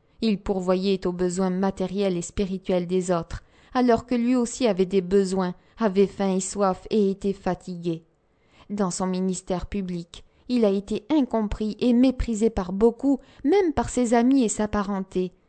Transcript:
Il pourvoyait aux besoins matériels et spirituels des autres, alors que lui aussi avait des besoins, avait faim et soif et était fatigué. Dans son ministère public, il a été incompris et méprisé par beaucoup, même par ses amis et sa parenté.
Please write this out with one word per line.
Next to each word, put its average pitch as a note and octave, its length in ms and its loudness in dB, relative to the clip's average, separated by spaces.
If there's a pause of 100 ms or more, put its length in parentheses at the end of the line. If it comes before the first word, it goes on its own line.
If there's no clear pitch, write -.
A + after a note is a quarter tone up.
(220)
Il A3 160 0
pourvoyait F#3+ 680 0
aux F3+ 80 -2
besoins F3+ 340 -2
matériels F#3+ 680 -2
et - 20 -6
spirituels F#3 680 -4
des F#3 240 -2
autres, E3 320 -4 (300)
alors B3 320 4
que - 100 -4
lui A#3+ 220 2
aussi A#3+ 300 0
avait F#3+ 180 2
des F#3 160 0
besoins, F#3 540 0 (240)
avait G3 280 2
faim F#3+ 300 -2
et F#3+ 40 0
soif F#3+ 500 -2
et G#3 200 2
était G3 220 -4
fatigué. F3 720 -6 (640)
Dans G3+ 220 -2
son F#3 160 -4
ministère F#3 580 -4
public, F3+ 640 -10 (240)
il A#3+ 160 2
a - 20 6
été G3+ 420 -2
incompris A3 680 0
et A#3+ 140 4
méprisé A#3 560 2
par F#3+ 240 -6
beaucoup, A#3 440 2 (260)
même F4 280 2
par A#3 160 -2
ses B3 240 0
amis B3 300 4
et G#3+ 80 2
sa G#3+ 180 -2
parenté. G3 640 -4 (160)